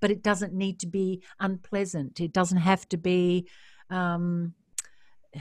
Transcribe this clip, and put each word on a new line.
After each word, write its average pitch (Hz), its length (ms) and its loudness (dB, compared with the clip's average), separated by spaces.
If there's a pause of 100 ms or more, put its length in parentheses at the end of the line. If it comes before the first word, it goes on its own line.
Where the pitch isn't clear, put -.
but 202 120 2
it 208 100 -4
doesn't 196 320 0
need 190 260 -2
to 180 60 -8
be 185 360 -2 (180)
unpleasant. 190 800 -4
It 170 120 -2
doesn't 185 260 4
have 185 320 2
to 185 60 -2
be, 180 520 2 (420)
um, 175 640 -2 (880)